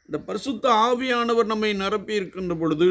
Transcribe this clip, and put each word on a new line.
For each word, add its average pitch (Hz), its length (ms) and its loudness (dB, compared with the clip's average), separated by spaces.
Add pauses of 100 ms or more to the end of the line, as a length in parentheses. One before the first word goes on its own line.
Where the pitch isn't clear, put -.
இந்த 151 100 -8
பரிசுத்த 226 500 -4 (160)
ஆவியானவர் 240 680 0
நம்மை 214 200 0
நிரப்பி 202 420 -4
இருக்கின்ற 180 400 -4
பொழுது, 160 360 2